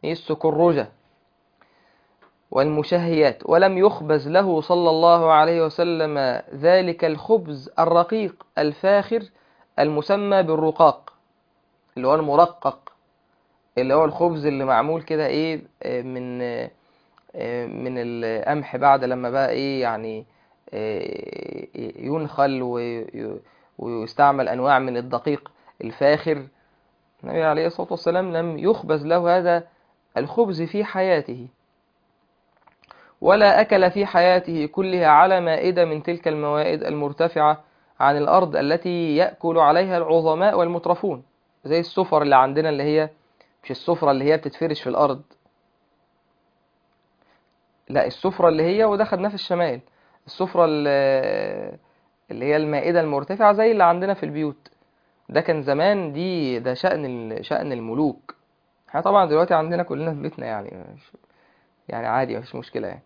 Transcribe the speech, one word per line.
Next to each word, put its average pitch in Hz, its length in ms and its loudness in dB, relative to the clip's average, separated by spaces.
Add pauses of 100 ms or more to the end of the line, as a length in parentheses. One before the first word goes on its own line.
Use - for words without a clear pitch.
هي 151 80 -4
السكرجة 156 760 0 (1600)
والمشهيات. 151 920 0
ولم 185 340 2
يخبز 156 500 0
له 175 320 2
صلى 175 300 2
الله 165 420 6
عليه 160 320 4
وسلم 151 800 -2 (120)
ذلك 170 500 2
الخبز 156 720 -2
الرقيق 175 680 0 (120)
الفاخر 196 640 0 (560)
المسمى 190 640 2
بالرقاق، 156 680 2 (840)
اللي 127 120 -2
هو 143 60 4
المرقق، 156 800 0 (840)
اللي 131 160 0
هو 156 100 6
الخبز 156 420 -2
اللي 135 180 -2
معمول 139 380 0
كده 151 240 -4
إيه، 156 360 -4 (200)
آه، 127 200 -6
من، 123 400 -10
آه، 120 280 -8 (640)
آه، 120 320 -8
من 123 300 -10
القمح 120 800 -4
بعد 135 280 4
لما 127 260 -4
بقى 135 200 0
إيه 135 320 -4
يعني، 113 440 -6 (480)
آه، - 920 -10 (320)
ينخل 139 640 -2
وي-، 120 760 -8 (380)
ويستعمل 120 680 0
أنواع 131 300 2
من 131 180 -4
الدقيق 123 540 -6 (300)
الفاخر. 143 680 -2 (760)
النبي 156 180 -4
عليه 156 240 2
الصلاة 170 240 -6
والسلام 175 460 -2
لم 165 220 -4
يخبز 160 480 -2
له 175 320 2
هذا 170 280 0 (500)
الخبز 175 460 -2
في 202 220 -4
حياته، 156 640 -2 (1700)
ولا 202 400 6
أكل 190 300 4
في 196 160 -2
حياته 180 600 2
كلها 180 400 -2
على 175 340 6
مائدة 175 440 0
من 156 180 -4
تلك 170 260 -4
الموائد 151 540 -2
المرتفعة 151 840 0 (360)
عن 143 160 4
الأرض 151 400 2
التي 165 600 -2
يأكل 165 420 0
عليها 180 400 4
العظماء 165 600 2
والمترفون، 170 640 -2 (420)
زي 160 160 0
السفر 170 420 0
اللي 143 140 4
عندنا، 139 320 4
اللي 143 140 -2
هي 156 280 0 (540)
مش - 60 -12
السفرة 165 400 0
اللي 135 140 2
هي 156 120 4
بتتفرش 151 460 -4
في - 60 -6
الأرض، 135 340 0 (2750)
لا، 135 180 0
السفرة 185 420 0
اللي 156 140 2
هي، 196 220 2
وده 208 200 2
خدناه 202 240 -4
في 202 60 -8
الشمال، 175 460 -4 (460)
السفرة 175 420 0
ال-، 135 1120 -2 (520)
اللي 113 140 -8
هي 147 120 0
المائدة 156 440 0
المرتفعة 165 520 0
زي 220 200 2
اللي 208 120 4
عندنا 180 300 2
في 190 80 -10
البيوت. 147 460 -8 (600)
ده 147 120 0
كان 160 220 -2
زمان، 160 500 0
دي، 156 460 -4
ده 127 160 -4
شأن 156 300 -4
ال-، 117 400 -10
شأن 151 280 -4
الملوك. 123 600 -4 (540)
احنا 143 120 -4
طبعا 196 260 4
دلوقتي 165 280 2
عندنا 165 280 0
كلنا 160 320 -6
في 143 60 -10
بيتنا 143 260 -10
يعني، 104 380 -10 (100)
مش، - 180 -20 (760)
يعني 117 180 -8
عادي، 120 320 -2
مفيش 123 160 -16
مشكلة 123 340 -10
يعني. - 180 -14